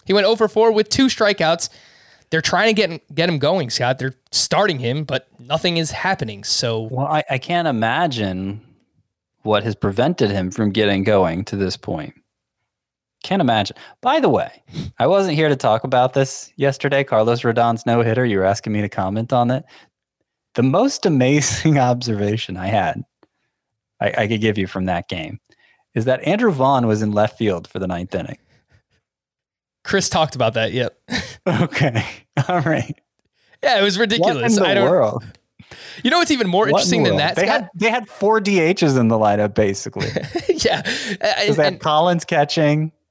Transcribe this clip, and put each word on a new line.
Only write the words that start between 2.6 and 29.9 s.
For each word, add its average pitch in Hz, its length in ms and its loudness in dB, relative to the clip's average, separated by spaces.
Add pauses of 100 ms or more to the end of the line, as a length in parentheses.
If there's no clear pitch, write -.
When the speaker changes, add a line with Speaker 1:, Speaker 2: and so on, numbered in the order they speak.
Speaker 1:
to - 0 -
get, 170 400 -2
get 165 140 0
him 156 100 0
going, 147 320 0
Scott. 131 280 0
They're 131 160 -6 (180)
starting 170 460 0
him, 127 260 -4
but 135 240 -6 (100)
nothing 160 400 -2
is 160 120 -2
happening. 117 540 -4
So 113 460 -2
Speaker 2:
Well, 131 160 -4
I, 151 240 -2
I 135 80 -2
can't 170 300 -4
imagine 110 920 -2 (840)
what 104 220 0
has 110 100 -2
prevented 113 560 0
him 92 200 -2
from 104 200 -2
getting 98 340 0
going 95 420 2
to 104 100 -8
this 95 200 -2
point. - 380 -10 (1120)
Can't 190 160 -2
imagine. 113 360 0 (240)
By 285 200 0
the 208 80 4
way, - 340 -2 (360)
I 120 80 2
wasn't 185 300 2
here 156 120 2
to 139 80 2
talk 113 280 0
about 127 280 2
this - 440 -2
yesterday, 139 460 0
Carlos 120 420 2
Rodon's 117 420 0
no-hitter. 117 380 2
You 104 140 0
were 95 60 2
asking 104 300 0
me 104 80 0
to 101 60 -2
comment 104 440 -4
on 120 180 2
it. 135 140 -4 (920)
The 117 80 0
most 196 440 2
amazing 143 720 2
<laughs> - 20 4
observation 117 760 -2
I 92 100 -8
had, 98 380 -2 (960)
I, 104 180 -2
I 107 100 0
could 110 120 -2
give 107 180 0
you 92 80 -2
from 92 180 -6
that 87 240 -4
game, 95 320 -10 (540)
is 113 100 -2
that 127 220 0
Andrew 214 260 2
Vaughn 131 340 2
was 107 160 2
in 107 100 0
left 104 260 0
field 92 280 -2
for - 120 -4
the 92 100 -4
ninth 90 260 -6
inning. 87 240 -8 (1400)
Speaker 1:
Chris - 260 -2